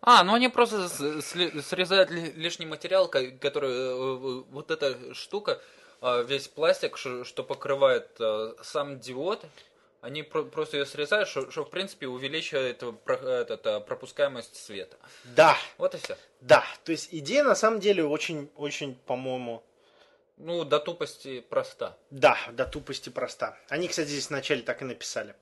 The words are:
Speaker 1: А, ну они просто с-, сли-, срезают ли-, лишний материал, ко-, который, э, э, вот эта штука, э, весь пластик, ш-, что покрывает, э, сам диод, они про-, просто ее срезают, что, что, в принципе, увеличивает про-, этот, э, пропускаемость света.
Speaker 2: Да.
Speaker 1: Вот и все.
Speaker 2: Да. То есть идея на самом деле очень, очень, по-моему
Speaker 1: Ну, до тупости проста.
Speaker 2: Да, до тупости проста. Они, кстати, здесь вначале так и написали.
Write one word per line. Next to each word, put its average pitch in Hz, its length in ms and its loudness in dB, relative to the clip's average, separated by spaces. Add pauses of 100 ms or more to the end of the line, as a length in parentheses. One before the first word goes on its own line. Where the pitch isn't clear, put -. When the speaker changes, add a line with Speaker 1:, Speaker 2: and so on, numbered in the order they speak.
Speaker 1:
А, 220 220 10
ну 190 100 4
они 247 160 4
просто 214 380 2
с-, 151 340 -4
сли-, 160 400 -2
срезают 185 500 4
ли-, 165 200 -6
лишний 165 340 -6
материал, 165 440 2
ко-, 127 300 0
который, 139 320 -2
э, - 20 0
э, 127 800 -4
вот 143 200 -8
эта 127 420 -4
штука, - 480 -6 (400)
э, 123 260 2
весь 135 200 -4
пластик, 165 500 0
ш-, 123 260 -8
что 127 200 -8
покрывает, 135 640 2 (120)
э, 110 340 -2 (100)
сам 143 360 -6
диод, 127 460 -6 (560)
они 143 220 -10
про-, 151 220 -4
просто 151 320 -4
ее 139 80 0
срезают, 147 440 0
что, 131 220 -6
что, 151 140 -6
в - 40 -20
принципе, 185 380 -8
увеличивает 135 720 -4 (240)
про-, 127 140 0
этот, 123 500 -4
э, 104 140 0
пропускаемость 131 760 -4
света. - 420 -14 (280)
Speaker 2:
Да. 135 300 8 (220)
Speaker 1:
Вот 180 160 0
и 175 60 -10
все. - 160 -8 (240)
Speaker 2:
Да. 127 240 8 (200)
То 165 100 -6
есть - 180 -8
идея 175 320 0
на 247 120 6
самом 220 260 2
деле 185 240 4
очень, 147 500 -4
очень, 143 400 -8 (100)
по-моему 127 560 -6 (760)
Speaker 1:
Ну, 170 260 -4
до 147 160 2
тупости 139 640 -8
проста. - 540 -4 (140)
Speaker 2:
Да, 135 260 6 (180)
до 123 120 0
тупости 135 460 -10
проста. 120 440 -6 (140)
Они, 170 180 -4
кстати, 165 200 -2
здесь 143 240 -6
вначале 135 320 -2
так - 180 -6
и 139 40 -8
написали. 110 560 -8